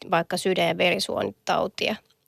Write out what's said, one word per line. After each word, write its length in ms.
vaikka 260
sydän- 320
ja 100
verisuonitautia 1160